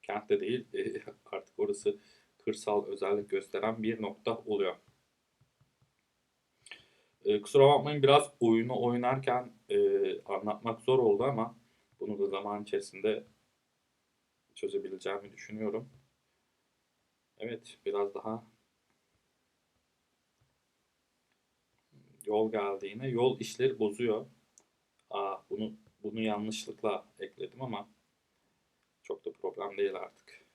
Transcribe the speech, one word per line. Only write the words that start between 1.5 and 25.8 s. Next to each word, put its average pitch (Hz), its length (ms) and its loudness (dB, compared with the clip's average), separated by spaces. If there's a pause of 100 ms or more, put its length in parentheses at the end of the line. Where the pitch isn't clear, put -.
orası 101 380 0 (400)
kırsal 104 480 -2
özellik 101 440 -2
gösteren 104 540 -2
bir 110 180 -2
nokta 104 360 -4
oluyor. 98 380 -2 (2500)
E, 104 160 4
kusura 139 260 8
bakmayın, 143 360 4
biraz 139 360 8
oyunu 117 420 4
oynarken, 123 720 0 (160)
e, 98 520 2
anlatmak 107 600 -4
zor 131 180 4
oldu 110 240 4
ama 120 340 -2 (420)
bunu 101 200 -6
da 98 80 0
zaman 104 360 -4
içerisinde 104 600 -2 (1300)
çözebileceğimi 98 760 -6
düşünüyorum. 107 560 -8 (1500)
Evet, - 480 -10
biraz 101 280 -2
daha 113 340 -6 (3750)
yol 110 260 2
geldi 101 360 -4
yine. 117 200 -8
Yol 123 320 2
işleri 127 400 -2
bozuyor. 110 460 0 (840)
Aa, 196 280 -4 (120)
bunu, 202 240 -6 (300)